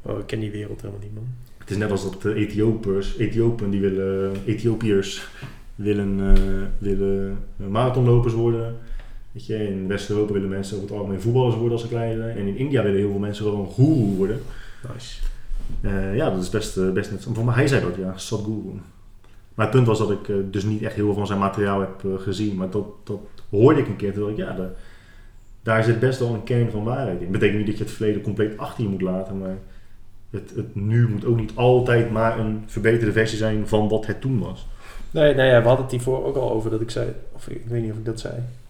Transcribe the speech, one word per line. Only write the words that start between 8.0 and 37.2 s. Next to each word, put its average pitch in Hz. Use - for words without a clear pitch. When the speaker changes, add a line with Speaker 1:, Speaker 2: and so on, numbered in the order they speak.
Speaker 2:
worden. 117
Weet -
je, 107
in 95
West-Europa 101
willen 98
mensen 98
over 95
het 107
algemeen 98
voetballers 120
worden 117
als 113
ze 110
klein 113
zijn. 113
En 101
in 98
India 131
willen 101
heel 101
veel 98
mensen 104
gewoon 101
goeroe 120
worden. 98
Speaker 1:
Nice. -
Speaker 2:
Eh, 98
ja, 139
dat 92
is 87
best, -
eh, 92
best 98
net 98
zo. 120
Voor 110
mij, 120
hij 139
zei 127
dat, 90
ja, 92
Sadhguru. 101
Maar 110
het -
punt 127
was 107
dat 104
ik, -
eh, 104
dus 98
niet 107
echt -
heel 104
veel 101
van 101
zijn 98
materiaal 98
heb, 95
eh, 98
gezien. 101
Maar 92
dat, 101
dat 104
hoorde 131
ik 113
een 98
keer, 101
toen 101
dacht 104
ik, 180
ja, 95
de-, 92
daar 113
zit 117
best 127
wel 120
een 104
kern 120
van 104
waarheid 113
in. 87
Betekent 104
niet 101
dat 104
je 104
het -
verleden 104
compleet 107
achter -
je 101
moet 92
laten, 95
maar 95
het, -
het 110
nu 110
moet 101
ook 120
niet 110
altijd 120
maar 110
een 107
verbeterde 110
versie 107
zijn 107
van 107
wat 104
het 101
toen 131
was. 87
Speaker 1:
Nee, 147
nou 131
ja, 120
we 113
hadden 127
het 123
hiervoor 131
ook 139
al 120
over 110
dat 110
ik 117
zei, 120